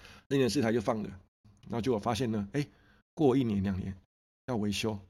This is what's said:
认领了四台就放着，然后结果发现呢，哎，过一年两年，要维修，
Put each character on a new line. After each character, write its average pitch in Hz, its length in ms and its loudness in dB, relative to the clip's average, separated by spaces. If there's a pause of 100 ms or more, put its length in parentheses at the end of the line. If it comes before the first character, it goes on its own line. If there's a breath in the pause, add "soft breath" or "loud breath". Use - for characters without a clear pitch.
(280 loud breath)
认 139 100 2
领 135 40 6
了 120 60 4
四 127 120 0
台 113 120 2
就 120 80 2
放 110 220 -2
着， 98 60 -8 (600)
然 - 40 -14
后 117 80 -2
结 127 100 0
果 113 80 2
发 120 160 -2
现 123 160 -2
呢， 104 220 -2
哎， 143 140 -2 (480 soft breath)
过 139 220 4
一 135 80 4
年 101 180 0
两 95 160 0
年， 98 160 -6 (520)
要 127 100 -2
维 104 160 -2
修， 107 260 -4 (120)